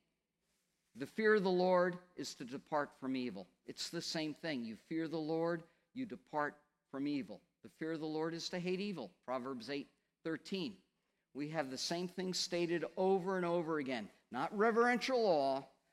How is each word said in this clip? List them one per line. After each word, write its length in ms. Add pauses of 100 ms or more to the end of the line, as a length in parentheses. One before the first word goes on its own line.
(960)
The 100
fear 300
of 80
the 60
Lord 480 (180)
is 200
to 80
depart 460 (100)
from 160
evil. 320 (200)
It's 220
the 120
same 320
thing. 300
You 120 (140)
fear 180
the 100
Lord, 460 (300)
you 140
depart 480 (340)
from 180
evil. 320 (220)
The 80
fear 240
of 60
the 80
Lord 260
is 160
to 100
hate 220
evil. 300 (140)
Proverbs 440
eight 180 (360)
thirteen. 520 (580)
We 140
have 240
the 60
same 320
thing 240
stated 500 (140)
over 400
and 80
over 320
again. 320 (220)
Not 260
reverential 680
awe, 360 (320)